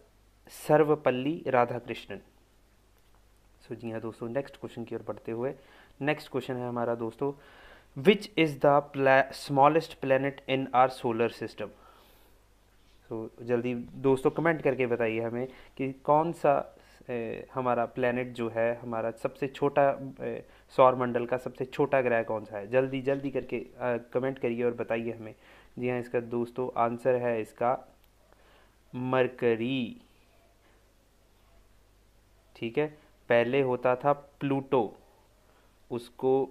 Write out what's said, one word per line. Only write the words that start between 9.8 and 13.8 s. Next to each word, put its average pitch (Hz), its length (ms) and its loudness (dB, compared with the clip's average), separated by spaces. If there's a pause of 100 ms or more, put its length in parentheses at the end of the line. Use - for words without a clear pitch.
planet 135 280 2 (180)
in 135 240 0
our 131 280 4
solar 113 400 -2
system?" 107 260 -8 (1400)
So, 110 160 -8 (140)
जल्दी 120 320 0
दोस्तों 131 560 0